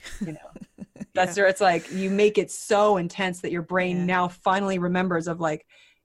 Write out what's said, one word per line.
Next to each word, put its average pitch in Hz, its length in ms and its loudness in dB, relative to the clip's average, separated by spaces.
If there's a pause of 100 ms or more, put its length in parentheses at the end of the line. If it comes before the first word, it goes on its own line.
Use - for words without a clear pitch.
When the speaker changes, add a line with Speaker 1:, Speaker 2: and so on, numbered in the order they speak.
(260)
Speaker 1:
You 165 80 -6
know? - 60 -16 (380)
Speaker 2:
<laughs> - 360 -18
Speaker 1:
That's 185 220 0
Speaker 2:
Yeah. 202 80 2
Speaker 1:
where 190 60 6
it's 190 120 0
like, 175 300 2
you 190 180 -2
make 208 280 4
it 185 140 0
so 208 440 2
intense 180 460 -2
that - 100 -6
your 170 120 -2
brain 180 340 0
Speaker 2:
Yeah. 175 80 0
Speaker 1:
now 180 240 2
finally 190 500 0
remembers 180 480 0
of, 170 140 -4
like, 156 240 -2 (400)